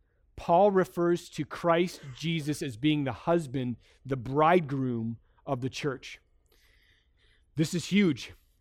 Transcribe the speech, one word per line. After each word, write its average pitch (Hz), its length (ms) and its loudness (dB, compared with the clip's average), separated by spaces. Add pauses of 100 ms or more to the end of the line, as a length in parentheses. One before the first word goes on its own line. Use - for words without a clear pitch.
(360)
Paul 185 340 4
refers 175 600 0
to 156 140 -6
Christ 175 560 0 (160)
Jesus 151 460 -4
as 131 140 -8
being 151 260 2
the 131 100 -2
husband, 135 640 -2 (300)
the 135 100 -2
bridegroom 131 1000 2 (260)
of 131 160 -4
the 131 100 -4
church. - 500 -8 (1400)
This 160 180 0
is 170 120 -4
huge 180 460 2 (280)